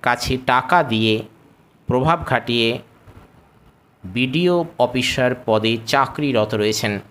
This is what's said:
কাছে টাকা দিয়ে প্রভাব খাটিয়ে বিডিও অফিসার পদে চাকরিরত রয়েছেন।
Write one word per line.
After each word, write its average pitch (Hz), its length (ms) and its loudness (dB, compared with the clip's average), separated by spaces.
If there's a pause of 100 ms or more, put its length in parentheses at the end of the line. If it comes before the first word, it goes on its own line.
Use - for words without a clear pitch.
কাছে 123 440 0
টাকা 131 380 2
দিয়ে 110 400 0 (640)
প্রভাব 151 380 0
খাটিয়ে 120 540 0 (1200)
বিডিও 151 640 0 (140)
অফিসার 127 520 0 (140)
পদে 113 400 2
চাকরিরত 131 680 0
রয়েছেন। 104 460 -2 (120)